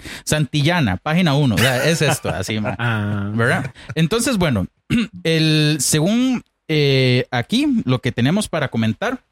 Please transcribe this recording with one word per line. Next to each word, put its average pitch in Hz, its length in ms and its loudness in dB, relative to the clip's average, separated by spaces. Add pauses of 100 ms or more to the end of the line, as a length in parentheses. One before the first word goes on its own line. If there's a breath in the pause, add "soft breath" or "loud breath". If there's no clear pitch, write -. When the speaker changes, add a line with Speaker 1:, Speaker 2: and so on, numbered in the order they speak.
(240 loud breath)
Speaker 1:
Santillana, 147 760 0
página 156 360 0
uno. 139 200 2
O 87 40 2
sea, 127 300 2
es 156 140 0
esto, 147 260 0
así, 95 320 -4
ma. - 140 -4
Speaker 2:
<laughs> - 40 -10
Ah. 104 560 -2
Speaker 1:
¿Verdad? 131 380 0 (220 loud breath)
Entonces, 220 420 0
bueno, 139 300 0 (220)
<clears throat> 196 360 -2
el, 156 560 2
según, 214 640 0 (260)
eh, 135 600 2
aquí, 208 360 0 (180)
lo 123 160 0
que 120 120 -2
tenemos 151 360 0
para 147 200 -4
comentar 113 520 -2 (120)